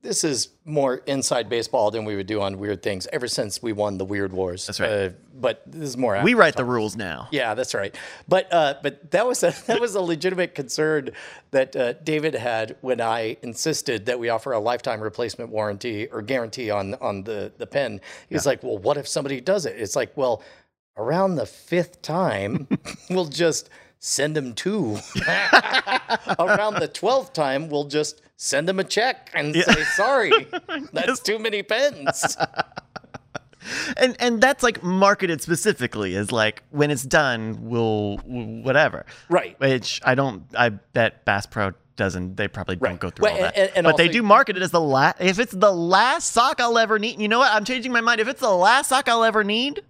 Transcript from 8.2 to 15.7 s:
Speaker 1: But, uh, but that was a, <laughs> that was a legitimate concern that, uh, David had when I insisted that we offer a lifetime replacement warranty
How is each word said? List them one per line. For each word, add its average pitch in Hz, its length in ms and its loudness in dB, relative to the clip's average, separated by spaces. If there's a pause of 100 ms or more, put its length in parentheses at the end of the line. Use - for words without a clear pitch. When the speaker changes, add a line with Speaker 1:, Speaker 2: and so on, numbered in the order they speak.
Speaker 1:
But, 185 240 2
uh, 151 300 4
but 143 280 -6
that 208 160 2
was 254 160 -2
a, 165 180 4
<laughs> - 60 -14
that 226 140 0
was 233 160 -2
a 196 40 0
legitimate 175 540 -2
concern 147 560 -2 (400)
that, 135 260 0
uh, 127 180 0
David 151 400 -2
had 113 460 -4
when 127 200 -4
I 113 420 -2
insisted 120 640 -4
that 123 120 -2
we 117 100 -4
offer 117 240 -2
a 110 80 0
lifetime 117 400 -2
replacement 113 500 -6
warranty 107 580 -4